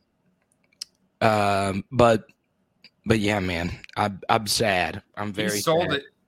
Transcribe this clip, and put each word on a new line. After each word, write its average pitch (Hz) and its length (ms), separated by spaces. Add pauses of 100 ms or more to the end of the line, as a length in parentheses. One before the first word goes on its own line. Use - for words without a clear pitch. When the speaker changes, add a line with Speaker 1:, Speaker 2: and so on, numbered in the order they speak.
(1200)
Speaker 1:
Um, 101 720
but, 117 340 (800)
but 113 100
yeah, 104 220
man, 87 320 (260)
I'm, 104 320
I'm 110 160
sad. 98 560 (140)
I'm 104 180
very 104 220
Speaker 2:
He 101 60
sold 165 280
Speaker 1:
sad. 143 120
Speaker 2:
it. - 20 (240)